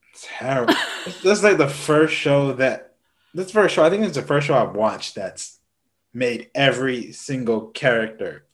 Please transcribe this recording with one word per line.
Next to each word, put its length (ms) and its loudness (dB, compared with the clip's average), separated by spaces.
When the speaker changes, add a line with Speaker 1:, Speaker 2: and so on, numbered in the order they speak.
Speaker 1:
terrible. 540 -2
Speaker 2:
<laughs> 0 -
Speaker 1:
This 340 0
is, 40 -4
like, 140 6
the 120 4
first 440 2
show 400 2
that, 420 -2
this 180 -8
first 240 4
show, 100 6
I 40 6
think 140 0
it's 120 -2
the 60 -2
first 260 0
show 100 2
I've 180 0
watched 400 -2
that's 440 -12
made 420 -4
every 580 0
single 560 -4
character 840 -2